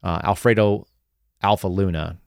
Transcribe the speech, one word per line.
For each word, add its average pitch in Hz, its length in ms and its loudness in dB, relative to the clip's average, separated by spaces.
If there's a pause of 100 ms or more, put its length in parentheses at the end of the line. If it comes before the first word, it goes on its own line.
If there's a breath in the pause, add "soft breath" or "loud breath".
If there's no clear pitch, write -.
Uh, 85 200 -2
Alfredo 104 600 2 (560)
Alpha 101 280 0
Luna 85 580 -4